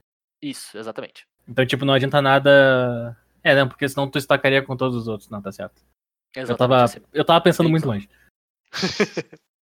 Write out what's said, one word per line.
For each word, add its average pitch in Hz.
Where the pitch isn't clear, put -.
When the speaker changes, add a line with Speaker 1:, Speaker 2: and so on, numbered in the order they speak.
Speaker 1:
Isso, -
exatamente. 113
Speaker 2:
Então, 127
tipo, 131
não 139
adianta 139
nada. 135
É, 151
não, 135
porque 139
senão 139
tu 147
estacaria 135
com 131
todos 127
os 113
outros. 107
Não, 104
tá 98
certo. -
Speaker 1:
Exatamente, 127
Speaker 2:
Eu 120
tava, 127
Speaker 1:
assim. -
Speaker 2:
eu 147
tava 165
pensando 170
Speaker 1:
Tem 156
Speaker 2:
muito 160
Speaker 1:
que 143
Speaker 2:
longe. 101
Speaker 1:
<laughs> -